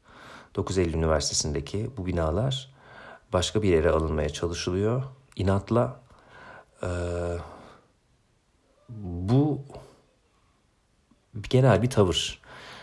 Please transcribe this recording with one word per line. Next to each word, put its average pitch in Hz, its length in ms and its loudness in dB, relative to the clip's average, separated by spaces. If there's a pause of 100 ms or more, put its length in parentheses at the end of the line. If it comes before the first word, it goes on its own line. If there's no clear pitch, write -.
(560)
dokuz 92 220 -2
Eylül 85 160 2
Üniversitesi'ndeki 80 1040 -2
bu 90 80 -8
binalar 87 680 -2 (600)
başka 92 280 0
bir 98 80 2
yere 82 200 4
alınmaya 78 400 0
çalışılıyor. 95 720 -2 (320)
İnatla, 98 640 0 (840)
e, 90 60 -4 (2000)
bu 110 640 0 (1900)
genel 123 320 8
bir 123 80 2
tavır. - 520 2 (420)